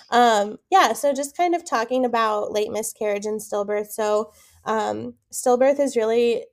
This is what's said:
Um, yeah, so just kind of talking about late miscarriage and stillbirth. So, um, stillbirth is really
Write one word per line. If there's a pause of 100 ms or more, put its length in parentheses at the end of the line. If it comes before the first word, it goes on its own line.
(160)
Um, (120)
yeah,
so
just
kind
of
talking
about
late
miscarriage
and
stillbirth.
So, (360)
um, (180)
stillbirth
is
really